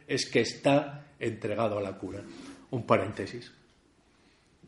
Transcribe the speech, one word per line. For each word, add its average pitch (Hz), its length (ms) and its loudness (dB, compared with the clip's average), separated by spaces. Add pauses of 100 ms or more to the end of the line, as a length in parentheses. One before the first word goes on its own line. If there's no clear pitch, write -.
es 135 240 -2
que 127 100 6
está - 680 2 (100)
entregado 107 580 -2
a 104 60 -2
la 95 160 -6
cura. 98 240 -8 (480)
Un 120 160 -4
paréntesis. 104 640 0 (1160)